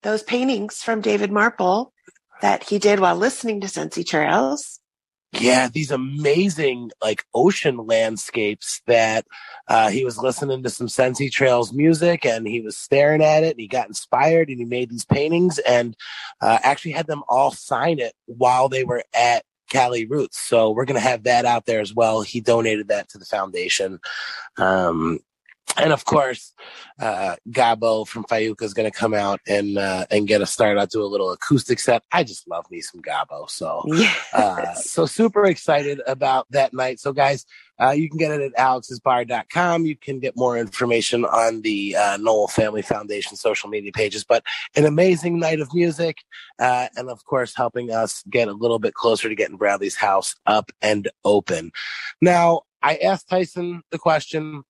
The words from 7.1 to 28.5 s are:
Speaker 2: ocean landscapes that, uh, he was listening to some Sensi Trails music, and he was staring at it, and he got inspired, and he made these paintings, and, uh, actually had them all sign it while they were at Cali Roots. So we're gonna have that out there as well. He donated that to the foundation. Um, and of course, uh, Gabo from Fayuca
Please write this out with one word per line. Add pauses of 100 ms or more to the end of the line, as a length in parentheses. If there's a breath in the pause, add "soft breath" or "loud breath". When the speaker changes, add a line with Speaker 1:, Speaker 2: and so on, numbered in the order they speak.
Speaker 2:
ocean
landscapes
that, (400 loud breath)
uh,
he
was
listening
to
some
Sensi
Trails
music,
and
he
was
staring
at
it,
and
he
got
inspired,
and
he
made
these
paintings,
and, (460 loud breath)
uh,
actually
had
them
all
sign
it (100)
while
they
were (100)
at (240)
Cali
Roots.
So
we're
gonna
have
that
out
there
as
well.
He
donated
that
to
the
foundation. (580 loud breath)
Um, (580)
and
of
course, (480 loud breath)
uh, (120)
Gabo
from
Fayuca